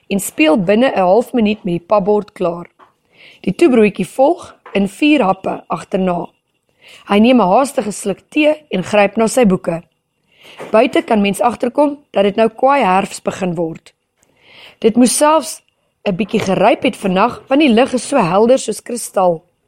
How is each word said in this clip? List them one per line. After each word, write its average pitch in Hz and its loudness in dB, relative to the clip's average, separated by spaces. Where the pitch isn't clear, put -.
en 202 -4
speel 311 0
binne 214 0
'n - -4
half 190 2
minuut 214 -2
met 180 -4
die 170 -8
papbord 208 0
klaar. 170 -6
Die 185 -4
toebroodjie 220 2
volg 311 -2
in 196 -2
vier 294 0
happe 185 -4
agterna. 175 -6
Hy 202 4
neem 240 4
'n 185 2
haastige 214 0
sluk 185 -8
tee 302 0
en 185 -4
gryp 202 0
na 226 2
sy 247 2
boeke. 180 -2
Buite 254 2
kan 214 0
mens 202 -2
agterkom 285 -2
dat 196 0
dit 202 0
nou 226 0
kwaai 262 0
herfs 190 -2
begin 185 -6
word. 165 -10
Dit 220 0
moes 240 2
selfs 302 0
'n 202 -2
bietjie 208 -4
geryp 190 0
het 185 -2
vannag, 196 -2
want 277 2
die 277 4
lug 240 2
is 247 -6
so 285 -2
helder 220 2
soos - -8
kristal. 185 -4